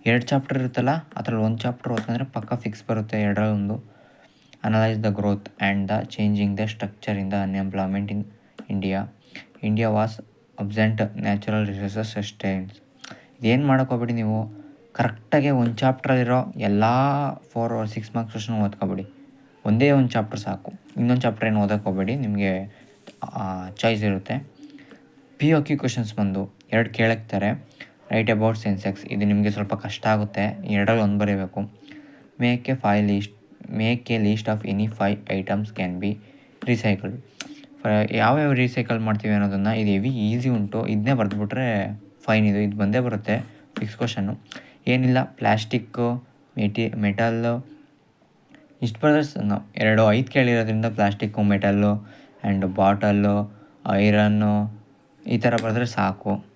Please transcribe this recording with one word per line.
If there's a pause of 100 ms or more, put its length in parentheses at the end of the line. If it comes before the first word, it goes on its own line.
ಎರಡು
ಚಾಪ್ಟರ್
ಇರುತ್ತಲ್ಲ,
ಅದ್ರಲ್ಲಿ
ಒಂದು
ಚಾಪ್ಟರ್
ಓದ್ಕೊಂಡ್ರೆ
ಪಕ್ಕ
ಫಿಕ್ಸ್
ಬರುತ್ತೆ
ಎರಡರಲ್ಲಿ
ಒಂದು. (920)
Analyze
the
growth
and
the
changing
the
structure
in
the
unemployment
in (460)
India. (680)
India
was (520)
absent (200)
natural
resources (120)
sustains. (680)
ಇದೇನು
ಮಾಡ್ಕೋಬೇಡಿ
ನೀವು, (440)
ಕರೆಕ್ಟಾಗಿ
ಒಂದು
ಚಾಪ್ಟ್ರಲ್ಲಿರೋ
ಎಲ್ಲ (500)
four (100)
or
six
ಮಾರ್ಕ್ಸ್
ಕ್ವಶನ್
ಓದ್ಕೊಬೇಡಿ. (580)
ಒಂದೇ
ಒಂದು
ಚಾಪ್ಟರ್
ಸಾಕು, (240)
ಇನ್ನೊಂದು
ಚಾಪ್ಟರ್
ಏನು
ಓದೋಕ್ಕೆ
ಹೋಗ್ಬೇಡಿ.
ನಿಮಗೆ, (680)
ಆ,
ಚಾಯ್ಸ್
ಇರುತ್ತೆ. (880)
ಪಿ
ಒ
ಕ್ಯೂ
ಕ್ವಶನ್ಸ್
ಬಂದು (180)
ಎರಡು
ಕೇಳಕ್ತಾರೆ. (420)
Write
about
Sensex.
ಇದು
ನಿಮಗೆ
ಸ್ವಲ್ಪ
ಕಷ್ಟ
ಆಗುತ್ತೆ,
ಎರಡರಲ್ಲಿ
ಒಂದು
ಬರೀಬೇಕು. (800)
Make
a
file
list, (420)
make
a
list
of
any
five (220)
items (100)
can
be (540)
recycled. (680)
ಫ-,
ಯಾವ್ಯಾವ
ರೀಸೈಕಲ್
ಮಾಡ್ತೀವಿ
ಅನ್ನೋದನ್ನು,
ಇದು
ಹೆವಿ
ಈಸಿ
ಉಂಟು,
ಇದನ್ನೇ
ಬರೆದ್ಬಿಟ್ರೆ (220)
ಫೈನ್.
ಇದು,
ಇದು
ಬಂದೇ
ಬರುತ್ತೆ (400)
ಫಿಕ್ಸ್
ಕ್ವಶನ್ನು. (480)
ಏನಿಲ್ಲ,
ಪ್ಲಾಸ್ಟಿಕ್ಕು, (280)
ಮೆಟಿ-,
ಮೆಟಲ್ಲು, (1040)
ಇಷ್ಟು
ಬರೆದ್ರೆ
ಸ-,
ನಾವು
ಎರಡು
ಐದು
ಕೇಳಿರೋದ್ರಿಂದ
ಪ್ಲಾಸ್ಟಿಕ್ಕು,
ಮೆಟಲ್ಲು (380)
and
ಬಾಟಲ್ಲು, (240)
ಐರನ್ನು, (440)
ಈ
ಥರ
ಬರೆದ್ರೆ
ಸಾಕು.